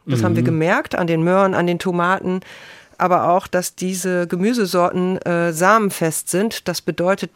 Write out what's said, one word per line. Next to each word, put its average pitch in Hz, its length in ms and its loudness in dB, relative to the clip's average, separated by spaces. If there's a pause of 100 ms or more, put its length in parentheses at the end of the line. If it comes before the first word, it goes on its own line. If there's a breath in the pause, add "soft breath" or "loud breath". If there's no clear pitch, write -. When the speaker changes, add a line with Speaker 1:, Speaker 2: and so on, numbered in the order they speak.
Speaker 1:
Das 131 160 -2
Speaker 2:
Mhm. 110 40 2
Speaker 1:
haben 110 120 2
wir 117 60 2
gemerkt 165 520 0
an 175 120 0
den 165 180 2
Möhren, 190 300 4
an 175 120 0
den 175 120 0
Tomaten. 185 640 -2 (580 loud breath)
Aber 175 320 2
auch, 185 160 2
dass - 280 -4
diese 180 520 -2
Gemüsesorten, 185 960 0
äh, 170 300 -2
samenfest 185 760 0
sind. 208 360 -2
Das 175 140 -4
bedeutet, 180 560 -2